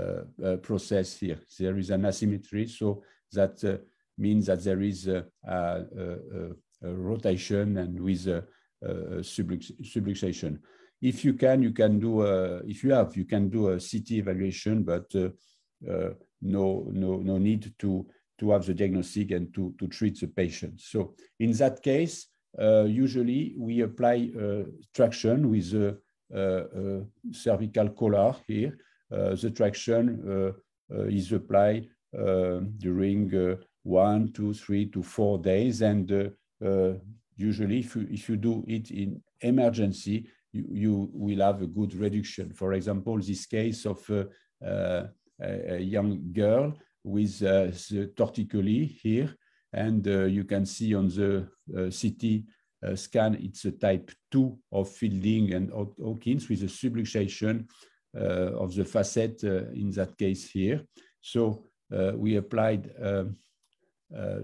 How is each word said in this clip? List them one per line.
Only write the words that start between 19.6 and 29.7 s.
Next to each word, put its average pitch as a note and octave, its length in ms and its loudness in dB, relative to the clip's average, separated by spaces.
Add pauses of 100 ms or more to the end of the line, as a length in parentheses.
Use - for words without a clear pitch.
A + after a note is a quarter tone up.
to F#2 100 -6
treat - 320 -2
the F2 60 -6
patient. E2 520 -4
So - 360 -4 (240)
in A2+ 140 2
that C3 300 2
case, D#3 440 0 (340)
uh, A2 220 8
usually B2 720 2
we A#2 240 0
apply, A#2+ 580 2
uh, G#2 260 -2 (280)
traction A#2 580 4
with G2 220 2
a, G#2 240 2 (340)
a, G2 100 -6
a F#2+ 640 -2 (260)
cervical G#2+ 560 0
collar G#2 480 4 (100)
here. G#2+ 300 -2 (340)
Uh, G2 240 0
the A2 160 -2
traction, A2+ 800 0